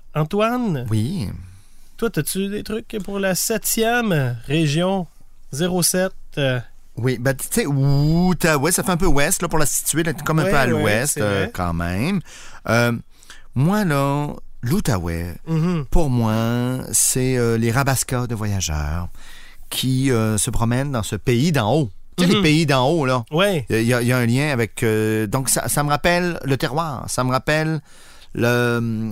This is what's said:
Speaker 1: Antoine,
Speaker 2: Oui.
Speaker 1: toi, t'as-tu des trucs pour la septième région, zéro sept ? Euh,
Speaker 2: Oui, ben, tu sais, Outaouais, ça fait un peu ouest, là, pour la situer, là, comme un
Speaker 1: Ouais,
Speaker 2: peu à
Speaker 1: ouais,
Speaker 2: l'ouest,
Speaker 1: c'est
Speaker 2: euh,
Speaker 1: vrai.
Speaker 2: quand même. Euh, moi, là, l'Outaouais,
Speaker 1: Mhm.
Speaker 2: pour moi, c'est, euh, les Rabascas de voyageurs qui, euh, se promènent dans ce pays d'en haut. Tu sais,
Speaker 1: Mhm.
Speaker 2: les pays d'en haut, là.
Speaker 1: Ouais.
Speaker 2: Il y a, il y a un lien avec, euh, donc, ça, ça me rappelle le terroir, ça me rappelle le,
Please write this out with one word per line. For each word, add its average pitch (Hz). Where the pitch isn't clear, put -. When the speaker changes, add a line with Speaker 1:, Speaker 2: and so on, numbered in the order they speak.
Speaker 1:
Antoine, 202
Speaker 2:
Oui. 110
Speaker 1:
toi, 233
t'as-tu 190
des 208
trucs 220
pour 196
la 190
septième 214
région, 165
zéro 180
sept ? 185
Euh, 131
Speaker 2:
Oui, 123
ben, 131
tu -
sais, 226
Outaouais, 151
ça 185
fait 196
un 175
peu 156
ouest, 151
là, 175
pour 165
la 151
situer, -
là, 165
comme 156
un 147
Speaker 1:
Ouais, 190
Speaker 2:
peu 143
à 131
Speaker 1:
ouais, 123
Speaker 2:
l'ouest, 110
Speaker 1:
c'est 107
Speaker 2:
euh, 101
Speaker 1:
vrai. 90
Speaker 2:
quand 87
même. 95
Euh, 120
moi, 190
là, 143
l'Outaouais, 87
Speaker 1:
Mhm. 160
Speaker 2:
pour 147
moi, 120
c'est, 131
euh, 117
les 113
Rabascas 127
de 117
voyageurs 87
qui, 131
euh, 110
se -
promènent 127
dans 117
ce -
pays 127
d'en 120
haut. 147
Tu 180
sais, 180
Speaker 1:
Mhm. 214
Speaker 2:
les 202
pays 160
d'en 135
haut, 156
là. 127
Speaker 1:
Ouais. 170
Speaker 2:
Il 113
y 117
a, 120
il 120
y 123
a 127
un 120
lien 135
avec, 117
euh, 110
donc, 131
ça, -
ça 147
me 147
rappelle 175
le 135
terroir, 147
ça 127
me 127
rappelle 156
le, 117